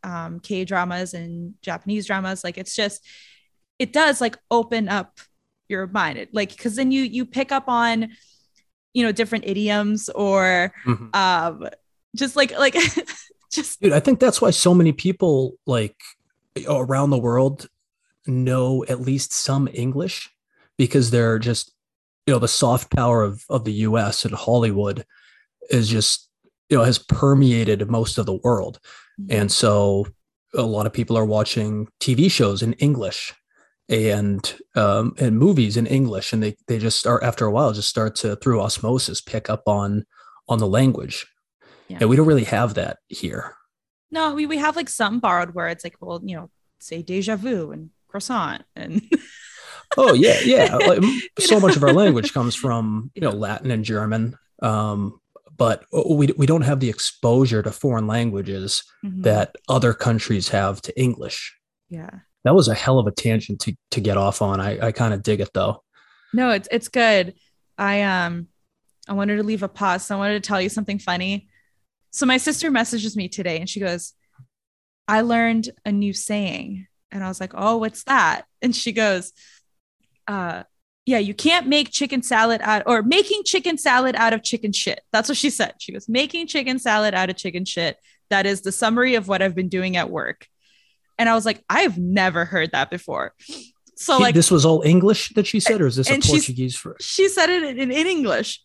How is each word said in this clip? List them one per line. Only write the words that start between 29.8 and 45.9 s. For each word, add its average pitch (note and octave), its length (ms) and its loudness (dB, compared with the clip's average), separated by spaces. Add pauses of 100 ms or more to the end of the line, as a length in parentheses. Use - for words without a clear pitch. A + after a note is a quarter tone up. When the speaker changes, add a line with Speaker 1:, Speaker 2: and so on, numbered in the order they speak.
Speaker 2:
a D#3 80 0
lot G#2+ 240 -2
of A2 60 -4
people A#2 240 -2
are A2 80 2
watching G#2+ 640 -2 (120)
T - 120 0
V C#3+ 160 4
shows G2+ 340 2
in A#2 120 0
English B2 580 -2 (560)
and, G#2 640 0 (220)
um, G#2+ 420 2
and A2+ 200 2
movies B2 400 4
in A#2 80 0
English, A#2 480 0
and A2 80 0
they, G#2 140 -2 (120)
they A#2 100 0
just A2 280 -2
are, A#2 180 2
after A#2 220 0
a G#2 40 0
while, A#2 220 2
just G#2 160 -4
start A2 280 -2
to, G#2 200 -4
through A#2 240 0
osmosis, A2+ 600 -2
pick - 260 -8
up G#2+ 180 -4
on, G2+ 380 0 (440)
on A#2 100 0
the G#2+ 100 0
language. A2+ 580 0 (640)
Speaker 1:
Yeah. F2+ 140 -14
Speaker 2:
And A2 80 4
we C3 60 6
don't D#3 100 6
really C#3+ 180 4
have A2 300 0
that - 240 -6 (100)
here. - 460 -10 (560)
Speaker 1:
No, D#4 240 -2
we, D4+ 120 -2
we D4+ 120 -4
have, D4+ 180 -2
like, E4+ 140 -6
some A3+ 300 -2
borrowed F3 340 0
words, E3+ 300 -6
like, E3+ 160 -14